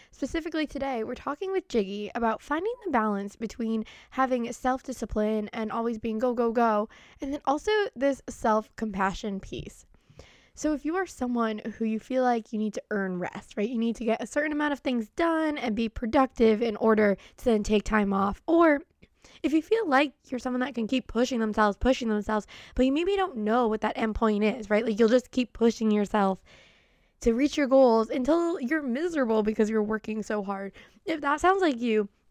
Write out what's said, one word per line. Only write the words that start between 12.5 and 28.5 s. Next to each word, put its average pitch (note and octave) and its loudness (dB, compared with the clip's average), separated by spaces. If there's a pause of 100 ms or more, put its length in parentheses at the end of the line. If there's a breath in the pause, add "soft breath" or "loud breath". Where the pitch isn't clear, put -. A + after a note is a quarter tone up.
you G#3+ -4
need G#3+ -4
to - -8
earn F#3+ -2
rest, - -10
right? G#3+ -2
You A3+ -4
need A#3 0
to A3+ -10
get A3 0
a A#3+ -8
certain D4+ -2
amount D4 0
of B3+ -8
things A#3+ -2
done D#4+ 0
and A#3+ -4
be A3+ 0
productive A3+ 2
in A3 -2
order G#3+ 4 (220 loud breath)
to - -16
then A3 2
take G#3+ 2
time G#3 2
off. G3 0
Or D#4+ 6 (600 loud breath)
if C#4 0
you D#4 2
feel A4 0
like C#4 2 (160)
you're B3+ -6
someone B3 -4
that B3+ -4
can A3+ -2
keep C4 -2
pushing A#3+ 0
themselves, G#3+ 2
pushing B3 2
themselves, G#3+ -2 (280 loud breath)
but B3+ 2
you C4+ 2
maybe F4 0
don't F4 -2
know A3 2
what G#3+ -2
that - -4
end A3+ -2
point G#3+ 2
is, G#3+ -2
right? G#3+ 2
Like, G#3+ -2
you'll A3+ 6
just B3 2
keep - -2
pushing A3+ 2
yourself G3+ 2 (800 soft breath)
to A#3 4
reach C#4 0
your C#4+ 2
goals A#3 6
until E4 0